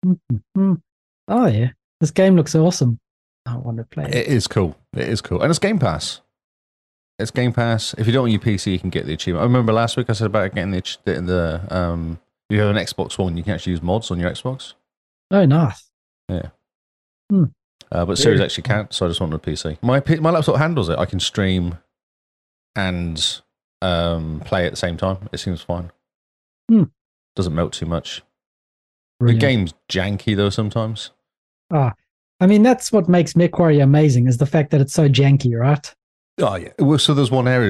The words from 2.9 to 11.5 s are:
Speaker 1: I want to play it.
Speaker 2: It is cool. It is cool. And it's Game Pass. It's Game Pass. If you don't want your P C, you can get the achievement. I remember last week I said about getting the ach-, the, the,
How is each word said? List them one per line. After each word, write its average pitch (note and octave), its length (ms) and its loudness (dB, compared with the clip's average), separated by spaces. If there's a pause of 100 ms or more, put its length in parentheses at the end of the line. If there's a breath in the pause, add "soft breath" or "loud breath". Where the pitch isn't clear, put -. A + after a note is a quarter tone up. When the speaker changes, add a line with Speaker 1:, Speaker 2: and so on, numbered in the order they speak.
Speaker 1:
I A#2+ 100 -8
want B2 220 -8
to A2+ 60 -10
play D3+ 200 -10
it. C#3 100 -6
Speaker 2:
It A#2+ 140 -2
is B2 180 2
cool. F2 300 -2 (180)
It - 140 -4
is A2 120 -2
cool. - 220 -4
And C#3+ 80 2
it's D#3+ 80 0
Game G3+ 200 0
Pass. - 420 -2 (1000)
It's A2 120 -6
Game B2 220 0
Pass. A#2 460 -2
If A2 80 0
you A#2 60 2
don't C3 100 2
want A#2 100 2
your G2+ 80 0
P G#2 160 0
C, G2 160 -2
you F2+ 60 -2
can F2+ 120 -6
get - 160 -6
the D2+ 60 -6
achievement. E2+ 300 -4
I A#2 40 2
remember A#2+ 260 2
last A2+ 240 0
week B2 120 -4
I A2+ 60 0
said A2 120 -2
about G2 280 -2
getting G2 160 -4
the F#2 80 -2
ach-, - 260 -10
the, F#2 160 -2
the, F2 560 -2